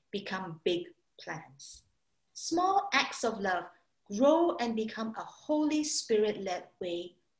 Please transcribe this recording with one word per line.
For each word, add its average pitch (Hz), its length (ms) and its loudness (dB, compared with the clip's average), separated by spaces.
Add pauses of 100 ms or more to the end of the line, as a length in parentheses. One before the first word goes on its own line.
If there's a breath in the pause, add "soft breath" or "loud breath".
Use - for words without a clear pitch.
(120)
become 185 520 -6
big 175 200 0 (360)
plans. - 640 -14 (520)
Small 370 600 2
acts - 300 2
of 202 180 -2
love 180 240 0 (500)
grow 311 440 6
and 233 160 0
become 220 420 -4
a 185 60 -10
Holy 302 600 0
Spirit-led 208 800 0 (160)
way 175 360 -6 (240)